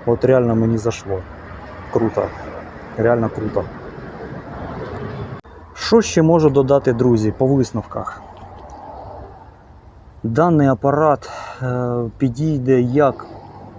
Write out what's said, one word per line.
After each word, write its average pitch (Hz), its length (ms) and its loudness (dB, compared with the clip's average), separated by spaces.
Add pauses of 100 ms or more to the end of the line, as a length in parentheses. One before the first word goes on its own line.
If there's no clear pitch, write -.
От 117 180 2
реально 123 320 4
мені 113 220 2
зашло. 104 400 -4 (760)
Круто. 107 300 2 (720)
Реально 113 380 2
круто. 107 300 -4 (2000)
Що - 280 4
ще 170 200 2
можу 156 280 6
додати, 135 420 4
друзі, 117 460 2
по 131 80 4
висновках? 117 760 -2 (2000)
Даний 143 460 4
апарат, 139 640 2 (320)
е, 123 320 -2 (240)
підійде 131 640 2
як 127 460 2 (520)